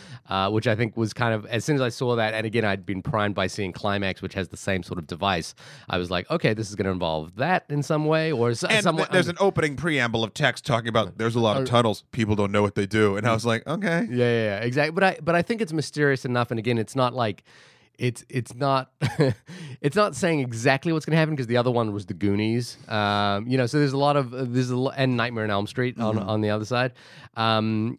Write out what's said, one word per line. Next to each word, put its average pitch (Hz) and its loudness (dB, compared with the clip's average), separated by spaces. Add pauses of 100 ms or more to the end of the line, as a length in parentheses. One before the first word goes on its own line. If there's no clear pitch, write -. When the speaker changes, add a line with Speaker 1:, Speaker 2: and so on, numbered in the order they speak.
(300)
Speaker 1:
yeah. 95 0
Speaker 2:
uh, 101 0
which 107 0
I 107 4
think 113 -2
was 110 0
kind 117 0
of, 104 -4
as 113 -4
soon 156 2
as 135 2
I 123 0
saw 123 -2
that, 110 0
and 110 -2
again, 110 0
I'd 98 0
been 95 -4
primed 104 -2
by 92 0
seeing 95 -6
Climax, 101 -2
which 95 -8
has 95 -4
the - -12
same 92 -4
sort 90 -8
of 78 -12
device, 87 -2 (360)
I 92 0
was 87 -4
like, 92 -4
"Okay, 151 0
this 107 -6
is 104 -12
gonna 95 0
involve 85 -2
that 165 0
in 147 -2
some 156 -2
way," 160 0
or 120 0
s-, 117 -4
Speaker 1:
And 208 0
Speaker 2:
somewhat 160 0
Speaker 1:
th-, - -8
there's 180 4
Speaker 2:
un- 170 -4
Speaker 1:
an 170 -10
opening 160 2
preamble 123 0
of 107 -4
text 135 -2
talking 117 0
about 110 0
there's 113 0
a 120 2
lot 107 4
of 135 0
Speaker 2:
Uh, - -4
Speaker 1:
tunnels, 117 2
people 107 0
don't 101 0
know 104 4
what 101 0
they 101 0
do, 104 4
and 107 -2
I 117 2
was 110 -2
like, 113 0
"Okay." 170 -2
Speaker 2:
Yeah, 127 -4
yeah, 120 2
yeah, 101 -2
exactly. 139 0
But 190 2
I, 185 2
but 165 0
I 175 4
think 226 -2
it's 156 -4
mysterious 147 0
enough, 120 0
and 113 -2
again, 117 0
it's 107 -4
not 127 2
like 113 -2 (560)
it's, 120 -2
it's 117 -6
not, 135 0 (460)
<laughs> 160 -16
it's 147 0
not 202 2
saying 165 2
exactly 131 2
what's 160 0
gonna 160 2
happen, 156 4
'cause 131 -4
the 120 2
other 123 4
one 113 2
was 101 -6
The 98 -6
Goonies. 107 0 (120)
Um, 104 0
you 127 0
know, 127 2
so 147 0
there's 143 2
a 135 -2
lot 143 4
of, 123 0
uh, 131 -4
there's 123 2
a 123 0
lo-, 127 0
and 131 2
Nightmare 117 0
on 107 0
Elm 101 0
Street 123 -4
on, 110 0
Speaker 1:
Mm-hmm. 110 -2
Speaker 2:
on 107 0
the 107 0
other 107 -2
side. 123 -2 (440)
Um, 110 0